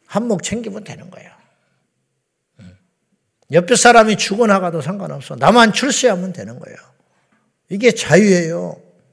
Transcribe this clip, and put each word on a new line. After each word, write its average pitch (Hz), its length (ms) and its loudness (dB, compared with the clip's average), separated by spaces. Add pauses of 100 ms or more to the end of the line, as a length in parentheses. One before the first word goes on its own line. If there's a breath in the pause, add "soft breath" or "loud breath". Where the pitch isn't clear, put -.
한몫 214 380 -4
챙기면 214 400 -10
되는 - 260 -20
거야. - 280 -20 (1200)
음. 92 180 -20 (760)
옆에 180 240 2
사람이 220 420 4
죽어나가도 196 640 -2
상관없어. 147 540 -10
나만 208 380 4
출세하면 196 600 -2
되는 110 240 -14
거예요. - 200 -20 (920)
이게 208 220 2
자유예요. 175 920 0 (320)